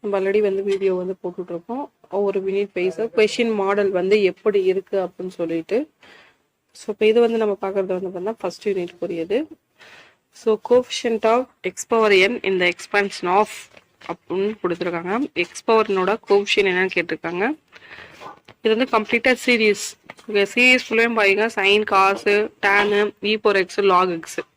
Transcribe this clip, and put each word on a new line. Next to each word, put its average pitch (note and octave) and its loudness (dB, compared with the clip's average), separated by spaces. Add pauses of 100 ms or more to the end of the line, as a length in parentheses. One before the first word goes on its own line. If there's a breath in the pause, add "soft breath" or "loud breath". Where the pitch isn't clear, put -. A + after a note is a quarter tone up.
நம்ம G3+ -2
already G3 0
வந்து G3 -2
வீடியோ F#3+ 0
வந்து F#3 -6
போட்டுட்ருக்கோம். F3+ -10 (320)
ஒவ்வொரு G3+ 0
யூனிட் G3+ -2
வைஸா F#3 -2 (120)
கொஸ்டின் A3 2
மாடல் G3+ 2
வந்து F#3+ 4 (140)
எப்படி G3+ 0 (100)
இருக்கு F#3+ -2
அப்படின்னு F#3 -10
சொல்லிட்டு. E3 -4 (1000 soft breath)
So, - -18
இப்ப G#3+ 0
இது A#3+ 6
வந்து A3+ 0
நம்ம G#3 0
பார்க்கறது F#3+ -2
வந்து F3+ -6
பார்த்தீங்கன்னா, F#3+ -8
ஃபர்ஸ்ட் F#3 -6
யூனிட்க்குரியது. F3 -4 (1040 loud breath)
So, G#3+ 0 (140)
coefficient A#3+ 0 (120)
of B3+ 2 (340)
x - -12
power G#3+ 4 (200)
n B3 -6 (140)
in F#3+ 0
the F3 2
expansion G3+ -4 (100)
of G#3 4 (640)
அப்படின்னு F#3+ -4 (100)
கொடுத்துருக்காங்க. F3 -4 (220)
எக்ஸ் - -14
பவர்னோட G#3+ 2
கோஎஃபிஷியன்ட் G3+ 2
என்னன்னு F#3 -2
கேட்டிருக்காங்க. F3 -4 (1040 loud breath)
இது A3 2
வந்து B3+ -2
கம்ப்ளீட்டா A#3 0 (140)
சீரிஸ். A3 0 (420)
ஓகே, G3+ 2 (100)
சீரிஸ் B3+ 4
ஃபுல்லையும் A3+ 0
பாருங்க, G3+ 2 (100)
சைன், G3+ 2
காசு, G3 2 (300)
டேனு, G3+ 2 (320)
e - 2 (120)
power G#3 4
x, F3+ -4 (220)
log F3+ 4
x. - -14 (220)